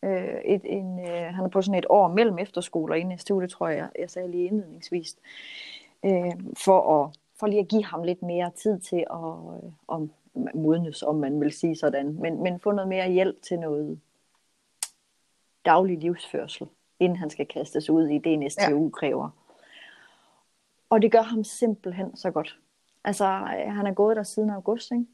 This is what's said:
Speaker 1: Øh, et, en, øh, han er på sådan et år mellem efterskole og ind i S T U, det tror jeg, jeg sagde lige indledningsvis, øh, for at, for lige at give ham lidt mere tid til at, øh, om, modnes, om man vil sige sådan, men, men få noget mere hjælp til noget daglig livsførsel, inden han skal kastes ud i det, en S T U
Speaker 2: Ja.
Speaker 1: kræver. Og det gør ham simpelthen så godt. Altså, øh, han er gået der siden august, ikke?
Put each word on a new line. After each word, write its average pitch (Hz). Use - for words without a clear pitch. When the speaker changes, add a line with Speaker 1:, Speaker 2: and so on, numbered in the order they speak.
Speaker 1:
Øh, 185
et, 190
en, 185
øh, 175
han 185
er 185
på 190
sådan 190
et 175
år 196
mellem 196
efterskole 170
og 165
ind 180
i 180
S -
T -
U, 190
det 180
tror 175
jeg, 160
jeg 175
sagde 180
lige 175
indledningsvis, 175
øh, 180
for 160
at, 151
for 214
lige 208
at 185
give 214
ham 170
lidt 175
mere 175
tid 208
til 175
at, 170
øh, 175
om, 156
modnes, 160
om 151
man 147
vil 147
sige 165
sådan, 143
men, 165
men 180
få 208
noget 196
mere 185
hjælp 185
til 175
noget 151
daglig 175
livsførsel, -
inden 180
han 165
skal 143
kastes 151
ud 160
i 147
det, 165
en 147
S -
T 190
U 147
Speaker 2:
Ja. 160
Speaker 1:
kræver. 135
Og 220
det 220
gør 233
ham 220
simpelthen 196
så 185
godt. -
Altså, 202
øh, 190
han 202
er 196
gået 214
der 214
siden 214
august, 208
ikke? 240